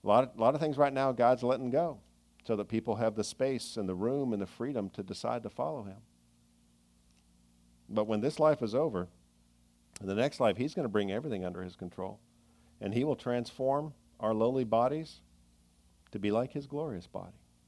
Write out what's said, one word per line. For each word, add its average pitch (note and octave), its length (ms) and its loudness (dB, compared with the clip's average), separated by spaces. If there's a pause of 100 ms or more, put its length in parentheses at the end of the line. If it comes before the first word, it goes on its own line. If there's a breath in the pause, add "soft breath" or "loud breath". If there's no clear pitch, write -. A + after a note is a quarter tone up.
a - 40 -2
lot A2+ 160 8
of, C3 120 -2
a A2+ 60 -2
lot C3+ 140 6
of D3+ 60 -2
things D3+ 160 -2
right C#3 160 6
now C3+ 180 2
God's B2 320 6
letting B2 260 0
go D3+ 300 0 (440)
so A2+ 120 0
that G#2 140 -4
people A2+ 260 0
have A2 200 0
the A2 80 -2
space - 540 -4
and G2 100 -2
the F#2 60 -2
room A#2+ 400 0
and G2 80 -2
the F#2 60 -4
freedom A#2 440 -4
to G2+ 120 -10
decide A2+ 400 -6
to G#2 80 -8
follow C#3 320 -6
him. G2 140 -14 (1900)
But G#2+ 180 0
when G#2+ 140 0
this B2 180 -4
life D3+ 240 4
is G#2+ 100 -4
over, A#2 360 0 (920)
in G2 80 -8
the G2 80 -2
next C3 240 0
life, G#2+ 160 4
he's C3+ 180 -4
gonna D3 140 -2
bring G2+ 240 0
everything G#2+ 320 -4
under F2+ 180 -6
his F2+ 140 -10
control. F#2+ 440 -10 (600 soft breath)
And G2+ 140 -4
he B2 100 2
will D3 140 0
transform C3 760 -2 (260)
our A2 140 2
lowly B2 300 2
bodies B2+ 560 0 (920)
to G2+ 80 -6
be G#2 120 2
like A#2+ 200 2
his C#3 140 -6
glorious C3+ 400 -6
body. F#2 320 -12 (300)